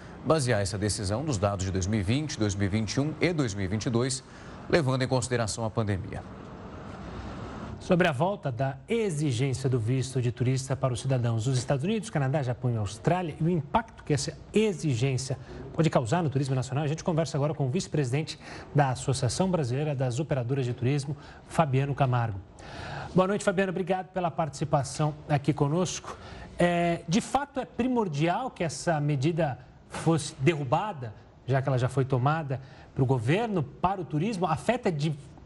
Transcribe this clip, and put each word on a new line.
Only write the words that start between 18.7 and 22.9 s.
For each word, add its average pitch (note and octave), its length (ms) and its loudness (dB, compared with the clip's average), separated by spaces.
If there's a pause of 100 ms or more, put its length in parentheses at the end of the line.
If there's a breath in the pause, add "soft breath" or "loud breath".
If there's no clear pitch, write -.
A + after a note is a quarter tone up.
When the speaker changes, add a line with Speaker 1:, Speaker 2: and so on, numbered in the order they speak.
Speaker 2:
da C#3+ 180 4
Associação C3 600 0
Brasileira C3+ 460 0
das B2+ 240 -2
Operadoras C3+ 440 0
de A#2+ 100 0
Turismo, C#3 420 0 (320 loud breath)
Fabiano C#3 460 2
Camargo. B2 440 2 (760 loud breath)